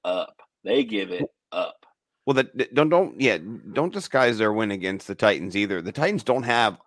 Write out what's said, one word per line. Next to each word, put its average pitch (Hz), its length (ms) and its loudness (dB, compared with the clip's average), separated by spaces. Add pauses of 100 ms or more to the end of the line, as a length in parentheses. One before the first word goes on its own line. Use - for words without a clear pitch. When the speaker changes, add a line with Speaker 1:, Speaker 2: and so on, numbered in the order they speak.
Speaker 1:
up. 90 300 -4 (300)
They 127 200 0
give 101 260 -6
it 90 180 -6 (220)
up. 90 260 -4 (480)
Speaker 2:
Well, 139 100 0
that, 131 220 0
that, - 180 -4
don't, 147 140 4
don't, 160 320 2
yeah, 117 180 4 (340)
don't 156 200 0
disguise 127 460 2
their 107 140 2
win 107 180 0
against 95 380 -6
the 101 80 -6
Titans 95 400 2
either. 98 260 0
The 87 80 -8
Titans 180 320 -2
don't 127 220 0
have 117 420 2